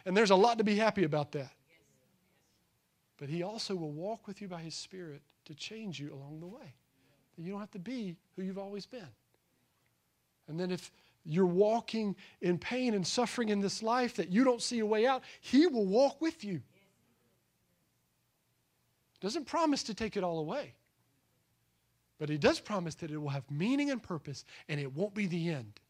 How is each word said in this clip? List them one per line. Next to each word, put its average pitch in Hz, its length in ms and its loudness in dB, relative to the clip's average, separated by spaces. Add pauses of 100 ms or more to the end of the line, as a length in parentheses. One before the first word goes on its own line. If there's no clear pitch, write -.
and 185 120 2
there's 214 140 6
a 190 60 10
lot 233 220 8
to 220 60 4
be 208 120 4
happy 208 280 4
about 151 280 0
that. 135 200 -8 (1600)
But 139 120 -12
he 170 140 -2
also 208 320 -6
will 160 180 -6
walk 190 340 -8
with 196 140 -12
you 202 80 -12
by 175 120 -10
his 165 140 -10
Spirit 165 480 -14 (240)
to 156 80 -16
change 208 440 -10
you 143 140 -8
along 147 280 -14
the 170 60 -12
way. 202 280 -16 (640)
That 170 60 -12
you 175 80 -8
don't 202 100 -8
have 208 120 -12
to 202 60 -12
be 196 380 -6 (200)
who 190 60 -8
you've 190 160 -6
always 196 280 -8
been. 214 220 -14 (1400)
And 156 80 -6
then 180 140 -2
if - 180 -8 (340)
you're 170 220 4
walking 208 680 2 (240)
in 175 180 2
pain 247 360 0
and 185 120 0
suffering 240 440 0
in 202 100 2
this 196 240 -2
life 240 320 0
that 180 140 -2
you 214 120 6
don't 247 180 4
see 240 200 -2
a 214 60 2
way 214 200 4
out, 262 160 2 (180)
he 302 280 6
will 226 180 2
walk 247 340 4
with 320 220 -2
you. 185 180 -4 (2500)
Doesn't 233 260 -4
promise 311 380 2
to 220 100 -6
take 214 220 -6
it 185 80 0
all 165 160 -2
away. 165 340 -6 (1400)
But 151 100 -4
he 151 80 -2
does 254 220 6
promise 175 380 -6
that 156 160 -8
it 156 40 -6
will 147 120 -4
have 139 200 -4
meaning 254 420 0
and 254 120 -4
purpose, 147 420 -8 (240)
and 147 120 -2
it 135 120 -6
won't 196 220 -4
be 202 120 0
the 170 240 0
end. 117 280 -8 (120)